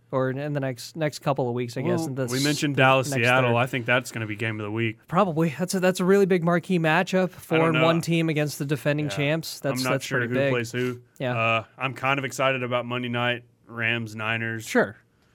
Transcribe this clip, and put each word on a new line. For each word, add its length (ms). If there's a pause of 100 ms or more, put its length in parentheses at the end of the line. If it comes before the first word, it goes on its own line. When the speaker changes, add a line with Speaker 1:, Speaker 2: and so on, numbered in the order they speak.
(120)
Speaker 1:
Or 180
in, 80
in 160
the 60
next, 360
next 240
couple 300
of 40
weeks, 240
I 40
guess, 180
Speaker 2:
Well, 80
Speaker 1:
in 80
this, 160
Speaker 2:
we 120
mentioned 320
Speaker 1:
the 60
Speaker 2:
Dallas, 300
Speaker 1:
next 120
Speaker 2:
Seattle. 280
Speaker 1:
third. 60
Speaker 2:
I 80
think 200
that's 260
gonna 160
be 80
game 240
of 40
the 80
week. 260 (100)
Speaker 1:
Probably. 500
That's 160
a, 60
that's 200
a 60
really 200
big 180
marquee 360
matchup. 360 (100)
Speaker 2:
I 20
don't 60
know. 60
Speaker 1:
Four 300
and 120
one 200
team 280
against 300
the 60
defending 420
Speaker 2:
Yeah. 100
Speaker 1:
champs. 420
That's, 200
Speaker 2:
I'm 40
not 80
Speaker 1:
that's 140
Speaker 2:
sure 140
Speaker 1:
pretty 140
Speaker 2:
who 60
Speaker 1:
big. 120
Speaker 2:
plays 200
who. 280 (200)
Speaker 1:
Yeah. 180
Speaker 2:
Uh, 260 (140)
I'm 160
kind 260
of 60
excited 380
about 220
Monday 240
night, 340 (240)
Rams, 480
Niners. 500
Speaker 1:
Sure. 300 (400)